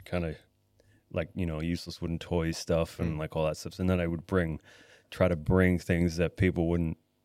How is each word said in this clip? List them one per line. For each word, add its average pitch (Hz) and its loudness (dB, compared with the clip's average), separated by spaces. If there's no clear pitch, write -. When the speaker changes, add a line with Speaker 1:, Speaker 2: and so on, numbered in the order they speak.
Speaker 1:
kinda, 85 -4
like, 85 -2
you 92 -2
know, 78 -2
useless 85 -4
wooden 82 -4
toy 82 0
stuff 82 -2
and, 85 -2
Speaker 2:
Mm. - -6
Speaker 1:
like, 78 -8
all 80 0
that 78 -2
stuff. - -12
And 92 0
then 92 2
I 85 0
would 85 -4
bring, 85 0
try 92 2
to 87 0
bring 90 4
things 85 0
that 85 0
people 87 2
wouldn't, 85 0